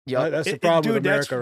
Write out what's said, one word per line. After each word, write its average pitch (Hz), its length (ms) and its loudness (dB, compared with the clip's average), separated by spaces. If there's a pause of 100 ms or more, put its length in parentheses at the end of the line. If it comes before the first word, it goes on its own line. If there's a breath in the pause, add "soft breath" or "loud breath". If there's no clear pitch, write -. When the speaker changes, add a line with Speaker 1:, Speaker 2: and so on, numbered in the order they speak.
Speaker 1:
Yep. 127 160 -2
Speaker 2:
That, 160 80 0
that's 147 140 -2
the - 80 -2
Speaker 3:
It, 147 40 -8
it, - 60 -14
Speaker 2:
problem 165 200 4
Speaker 3:
dude, 226 120 0
Speaker 2:
with 214 100 0
Speaker 3:
that's, 143 280 0
Speaker 2:
America 127 100 -2